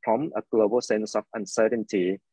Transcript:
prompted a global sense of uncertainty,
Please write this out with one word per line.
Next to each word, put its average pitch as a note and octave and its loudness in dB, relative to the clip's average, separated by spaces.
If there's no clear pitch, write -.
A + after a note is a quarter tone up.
prompted B2 0
a G#2+ -6
global A2 4
sense G#2+ -2
of G#2+ -2
uncertainty, G#2+ 0